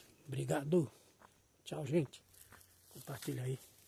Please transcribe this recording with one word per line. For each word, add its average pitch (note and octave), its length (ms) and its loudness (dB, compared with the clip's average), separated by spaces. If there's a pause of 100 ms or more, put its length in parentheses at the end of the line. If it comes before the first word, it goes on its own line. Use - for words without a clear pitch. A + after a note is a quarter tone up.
(280)
Obrigado. C#3+ 640 2 (720)
Tchau, D3+ 220 -4
gente. C#3+ 380 2 (680)
Compartilha C3+ 540 -6
aí. C3 160 -2 (280)